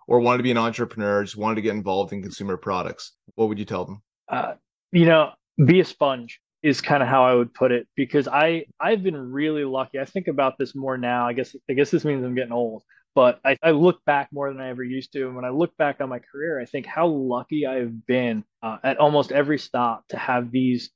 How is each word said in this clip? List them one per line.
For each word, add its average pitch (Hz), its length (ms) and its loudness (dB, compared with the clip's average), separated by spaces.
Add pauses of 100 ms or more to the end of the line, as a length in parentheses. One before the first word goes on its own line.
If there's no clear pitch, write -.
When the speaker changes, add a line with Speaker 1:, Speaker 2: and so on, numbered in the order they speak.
Speaker 1:
or 120 120 6
wanted 120 180 2
to 123 40 -2
be 123 100 2
an 117 40 2
entrepreneur, 110 680 -2
just 101 140 -10
wanted 110 200 -2
to 110 40 -4
get 104 140 0
involved 98 400 -2
in 98 80 -8
consumer 98 340 -8
products. 90 560 -6 (220)
What 110 160 0
would 104 80 -6
you 104 80 -8
tell 90 180 -6
them? 98 180 -16 (280)
Speaker 2:
Uh, - 240 -4 (360)
you 175 140 6
know, 160 280 6 (340)
be 180 140 8
a 165 40 6
sponge 127 560 -4 (220)
is 143 180 2
kinda 143 240 2
how 131 200 4
I 127 100 6
would 120 180 2
put 127 200 2
it, 120 220 -2
because 139 320 0
I, 156 380 0 (160)
I've 196 220 0
been 170 160 -4
really 143 480 -4
lucky. 131 340 -6
I 139 60 -6
think - 200 -8
about 135 320 0
this 127 160 -4
more 135 220 -6
now. 123 320 -2
I 120 60 -4
guess, 127 200 -6 (140)
I 135 60 -2
guess 139 160 2
this 151 160 0
means 139 180 -2
I'm 123 100 -6
getting 120 180 -4
old, 117 320 -4 (300)
but 123 300 6
I, 135 180 2
I 165 100 4
look 165 340 4
back 143 260 0
more 139 180 -4
than 135 120 -12
I 131 80 -10
ever 127 120 -8
used 127 300 -8
to. 135 140 -4
And 127 100 -10
when 127 80 -10
I 127 60 -4
look 160 260 -2
back 143 240 0
on 135 80 -4
my 123 120 -8
career, 147 380 -8
I 120 60 -6
think 131 220 -8
how 165 200 0
lucky 135 600 -2
I've 120 400 -6
been, 120 380 0 (180)
uh, 110 200 -8
at 135 140 0
almost 147 340 4
every 143 280 0
stop 120 500 -2
to - 80 -12
have 123 340 -2
these 127 460 0